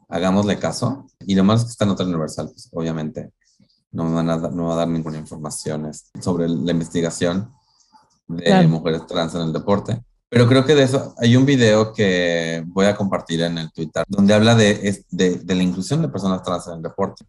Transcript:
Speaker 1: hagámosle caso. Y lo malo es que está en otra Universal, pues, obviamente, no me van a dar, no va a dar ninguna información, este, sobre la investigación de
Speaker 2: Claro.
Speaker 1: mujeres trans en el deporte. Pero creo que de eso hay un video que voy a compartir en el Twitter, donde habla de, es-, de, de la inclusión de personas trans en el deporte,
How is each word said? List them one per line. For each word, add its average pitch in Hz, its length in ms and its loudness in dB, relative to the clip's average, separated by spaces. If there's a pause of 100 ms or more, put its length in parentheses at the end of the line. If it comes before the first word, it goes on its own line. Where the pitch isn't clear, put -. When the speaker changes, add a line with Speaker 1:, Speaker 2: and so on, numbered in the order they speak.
Speaker 1:
hagámosle 95 500 0
caso. - 480 -6 (180)
Y 98 100 -2
lo 95 80 4
malo 107 160 4
es 120 60 2
que - 60 -10
está - 140 -2
en 101 60 2
otra 92 140 -2
Universal, 80 440 -6
pues, - 220 -20
obviamente, 80 600 -8 (640)
no 82 100 -4
me 82 120 -2
van 82 140 0
a 82 80 -2
dar, 82 160 -6
no 85 120 -4
va 82 80 -2
a 82 40 -2
dar 85 120 0
ninguna 80 280 -4
información, 78 680 -10
este, - 360 -14
sobre 85 280 -2
la 82 220 -2
investigación 85 840 -4 (760)
de - 160 -10
Speaker 2:
Claro. 87 260 6
Speaker 1:
mujeres 80 380 -2
trans 82 280 -4
en 85 60 -4
el 80 120 -4
deporte. 98 480 -2 (280)
Pero 120 180 4
creo 131 180 4
que 156 80 4
de 143 100 6
eso 131 360 -2
hay 117 160 6
un 131 100 6
video 110 480 4
que 85 720 0
voy 95 220 0
a 104 80 2
compartir 87 460 -4
en 85 180 -2
el 80 120 -10
Twitter, 82 360 -6
donde 98 260 4
habla 110 220 6
de, 107 160 6 (160)
es-, 98 220 -4
de, 90 280 0
de 87 180 -4
la 90 80 2
inclusión 92 380 -2
de 156 80 -2
personas 92 320 -4
trans 87 260 -6
en 87 60 -12
el 82 80 -12
deporte, 95 480 -8